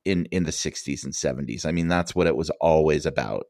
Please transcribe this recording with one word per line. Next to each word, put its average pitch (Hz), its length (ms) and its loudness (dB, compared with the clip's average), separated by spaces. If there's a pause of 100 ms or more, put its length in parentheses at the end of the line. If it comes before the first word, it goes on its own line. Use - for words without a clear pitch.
in, 90 220 2
in 90 180 0
the 80 80 -2
sixties - 500 -6
and 69 100 -10
seventies. 65 520 -4
I 80 80 -2
mean, 85 160 0
that's 87 260 0
what 87 140 4
it 80 80 2
was 80 140 -2 (100)
always 78 440 4
about. 57 460 -4